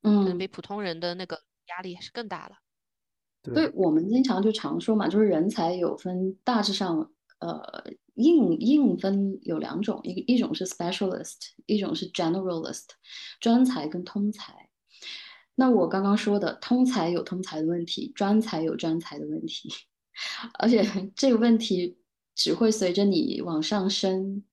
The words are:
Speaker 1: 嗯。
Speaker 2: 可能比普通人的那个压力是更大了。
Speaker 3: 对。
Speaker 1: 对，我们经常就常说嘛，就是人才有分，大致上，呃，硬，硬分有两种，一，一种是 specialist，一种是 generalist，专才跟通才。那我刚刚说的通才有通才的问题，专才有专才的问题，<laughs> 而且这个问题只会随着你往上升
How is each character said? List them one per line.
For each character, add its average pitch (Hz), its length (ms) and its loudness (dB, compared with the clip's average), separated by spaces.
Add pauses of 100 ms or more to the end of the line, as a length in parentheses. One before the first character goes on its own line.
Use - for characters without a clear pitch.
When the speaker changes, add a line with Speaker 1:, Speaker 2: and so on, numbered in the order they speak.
Speaker 1:
嗯。 208 200 6
Speaker 2:
可 190 60 2
能 180 100 -2
比 185 100 -4
普 - 140 -14
通 208 200 -10
人 170 160 -6
的 175 160 -4
那 185 120 -10
个 160 140 -12 (280)
压 175 140 -12
力 180 180 -12
是 - 120 -18
更 240 160 -10
大 165 200 -12
了。 - 80 -20 (840)
Speaker 3:
对。 - 120 -10
Speaker 1:
对， 311 200 2
我 175 160 4
们 165 180 2
经 247 160 4
常 196 180 2
就 220 100 4
常 165 280 -4
说 220 160 0
嘛， 180 120 2
就 196 100 2
是 214 80 6
人 175 240 2
才 175 240 0
有 180 220 -2
分， 185 480 -4
大 240 180 2
致 202 120 0
上， 170 360 -2 (300)
呃， - 440 -10 (300)
硬， 247 440 4
硬 240 400 4
分 196 440 0
有 160 160 -4
两 165 240 -6
种， - 220 -2
一， - 60 -8 (220)
一 247 60 6
种 185 160 0
是 185 120 -4
specialist， 180 720 -6 (280)
一 214 140 0
种 185 140 -4
是 165 180 -6
generalist， 175 720 -4 (560)
专 233 240 6
才 156 240 -2
跟 175 160 -6
通 202 260 -2
才。 - 380 -16 (880)
那 254 140 4
我 180 180 4
刚 196 160 0
刚 202 120 4
说 208 220 0
的 175 160 -2
通 254 320 2
才 190 240 0
有 175 120 -2
通 185 200 -6
才 156 180 -8
的 156 60 -2
问 170 180 -2
题， - 300 -8
专 208 260 2
才 175 220 -4
有 160 140 -2
专 165 240 -2
才 147 180 -14
的 151 80 -10
问 160 180 -6
题， - 240 -10 (460)
<laughs> - 460 -12
而 220 80 4
且 220 160 6 (320)
这 269 160 4
个 220 40 6
问 226 220 6
题 180 400 -2 (380)
只 - 180 0
会 220 160 4
随 196 220 0
着 196 120 2
你 190 380 2
往 160 180 -4
上 196 300 -2
升 196 640 -2